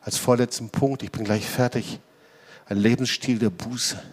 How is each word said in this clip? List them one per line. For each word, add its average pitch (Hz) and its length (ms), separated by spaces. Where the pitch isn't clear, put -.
als - 160
vorletzten 120 520
Punkt, 135 320
ich - 80
bin 113 140
gleich 104 220
fertig, - 520
ein 101 100
Lebensstil 120 640
der 107 120
Buße. 117 500